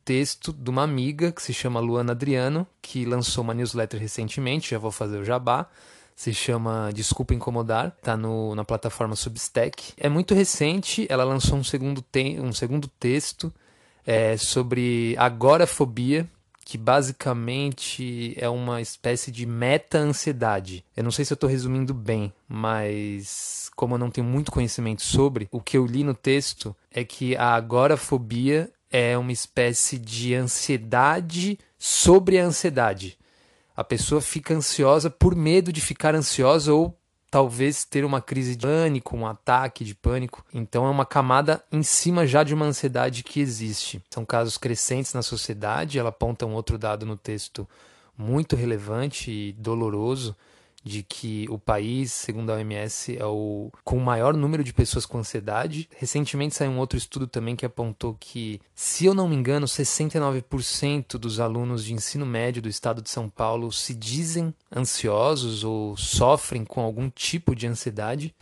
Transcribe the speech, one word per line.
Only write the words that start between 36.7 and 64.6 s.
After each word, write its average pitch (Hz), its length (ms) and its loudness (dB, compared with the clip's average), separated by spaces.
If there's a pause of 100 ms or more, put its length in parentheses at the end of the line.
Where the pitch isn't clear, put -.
ou 170 240 4 (340)
talvez 135 540 2
ter 139 180 0
uma 139 160 0
crise 127 360 -2
de 117 100 -6
pânico, 147 500 2
um 113 100 -4
ataque 123 600 0
de 101 80 -8
pânico. 123 580 -2
Então 120 340 0
é 135 40 4
uma 139 160 2
camada 143 640 4
em 156 120 2
cima 170 420 2
já 143 180 6
de 147 120 2
uma 151 100 2
ansiedade 127 580 -2
que - 160 -6
existe. 110 720 -4
São 113 160 -8
casos 117 320 0
crescentes 127 560 -2
na 123 80 -2
sociedade. 117 800 -4
Ela 117 100 0
aponta 117 380 -4
um 110 80 -4
outro 113 200 -2
dado 107 300 -4
no 110 100 -6
texto 101 540 -10 (480)
muito 127 380 0
relevante 120 760 -4
e 104 240 -6
doloroso, 113 800 -2 (460)
de 104 220 -10
que 110 460 -8
o 107 100 -8
país, 113 540 0
segundo 110 380 -6
a 110 40 0
O 110 40 -4
M 107 140 -6
S, 107 440 -6
é 107 80 -6
o 107 440 -4 (140)
com 127 140 0
o 127 40 2
maior 123 320 4
número 151 300 2
de 123 80 -4
pessoas - 340 2
com - 120 -8
ansiedade. 117 800 -4
Recentemente 143 580 -2
saiu 139 160 0
um 127 80 -2
outro 131 180 -2
estudo 131 300 -6
também 120 260 -4
que 120 120 -6
apontou 117 520 -6
que, 110 440 -10 (120)
se - 300 -2
eu 190 100 8
não 190 140 2
me 160 80 2
engano, 139 320 2
sessenta 147 480 -2
e 156 60 2
nove 135 200 0
por 127 220 -4
cento 143 560 -2
dos 110 220 -4
alunos 117 420 -2
de 110 100 -6
ensino 139 320 -4
médio 120 360 -2
do 110 80 -6
estado 113 320 -4
de 107 80 -12
São 117 200 -6
Paulo 113 440 -2
se - 200 -6
dizem 160 600 -4 (200)